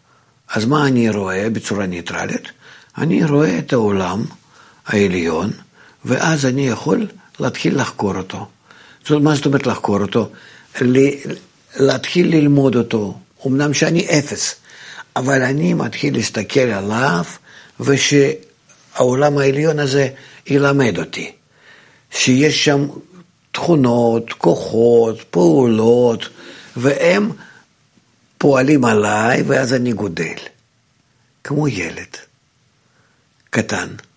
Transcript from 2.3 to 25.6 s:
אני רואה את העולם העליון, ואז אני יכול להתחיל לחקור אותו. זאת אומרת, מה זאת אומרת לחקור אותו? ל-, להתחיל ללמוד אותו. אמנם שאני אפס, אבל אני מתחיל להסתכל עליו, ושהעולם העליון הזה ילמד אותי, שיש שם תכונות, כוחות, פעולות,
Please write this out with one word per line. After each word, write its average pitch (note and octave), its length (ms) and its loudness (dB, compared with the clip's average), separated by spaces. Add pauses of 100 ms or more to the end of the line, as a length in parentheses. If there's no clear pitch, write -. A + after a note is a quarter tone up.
אני E3+ 260 2
רואה D3+ 340 2
את D3+ 140 -8
העולם G2+ 520 0 (600)
העליון, F2+ 640 0 (540)
ואז C3+ 420 0
אני C3 220 0
יכול - 380 -2 (340)
להתחיל C3+ 400 -2
לחקור G2+ 360 -4
אותו. F#2 300 -10 (560)
זאת - 80 -6
אומרת, D3 140 2
מה D3+ 100 4
זאת C#3+ 120 -2
אומרת C3+ 200 0
לחקור G#2 340 -2
אותו? G#2 300 -2 (500)
ל-, C3 280 4 (680)
להתחיל D3+ 600 2
ללמוד C#3+ 400 4
אותו. A2+ 420 -2 (280)
אמנם C#3 280 0
שאני D#3 440 0
אפס, - 360 -6 (640)
אבל C3+ 260 0
אני D3+ 320 0
מתחיל C#3+ 400 -4
להסתכל A2+ 460 -2
עליו, A2 640 -2 (560)
ושהעולם C#3 1600 0
העליון D3 400 0
הזה C#3 300 0 (380)
ילמד C#3 520 2
אותי, - 340 -10 (800)
שיש C#3 540 2
שם C#3+ 220 2 (680)
תכונות, A#2+ 800 2
כוחות, A#2 1000 2
פעולות, B2 960 2 (480)